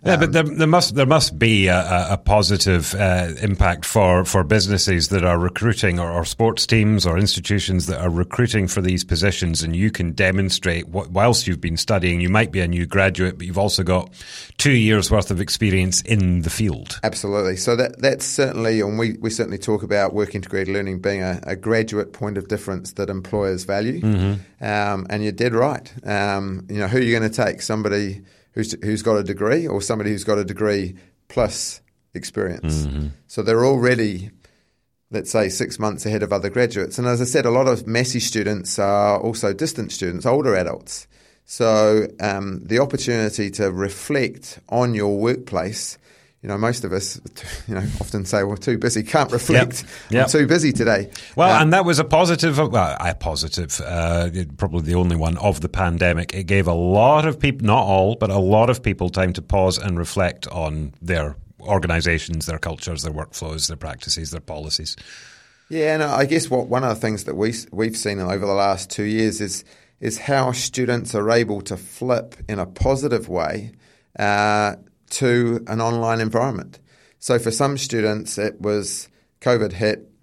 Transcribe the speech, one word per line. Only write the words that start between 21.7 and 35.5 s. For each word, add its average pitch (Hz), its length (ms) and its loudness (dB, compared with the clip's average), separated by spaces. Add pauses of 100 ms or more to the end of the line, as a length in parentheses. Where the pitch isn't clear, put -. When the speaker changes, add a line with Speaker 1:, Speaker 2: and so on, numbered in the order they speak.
Speaker 2:
point 104 240 -6
of 95 100 -8
difference 98 460 -6
that 98 160 -4
employers 95 540 -2
value. 107 380 -2
Speaker 1:
Mm-hmm. 101 320 2 (300)
Speaker 2:
Um, 101 460 -2
and 104 140 -2
you're 107 80 -2
dead 117 240 0
right. 127 360 0 (160)
Um, 98 640 -2
you 104 80 -6
know, 101 100 -2
who 123 120 2
are - 20 2
you 185 120 2
gonna 110 160 0
take? 107 340 -2
Somebody 104 580 -4 (320)
who's, 110 180 -4 (140)
who's 107 180 -2
got 110 140 2
a 101 60 0
degree 107 440 0
or 98 140 -2
somebody 107 300 -2
who's 98 120 -4
got 104 140 0
a 101 80 -2
degree 98 500 -2 (320)
plus - 540 -2 (320)
experience? 80 720 -4
Speaker 1:
Mm-hmm. 73 220 -4 (200)
Speaker 2:
So - 160 -6
they're 113 220 2
already, 117 680 2 (800)
let's 104 180 -6
say, 107 200 2
six - 280 -6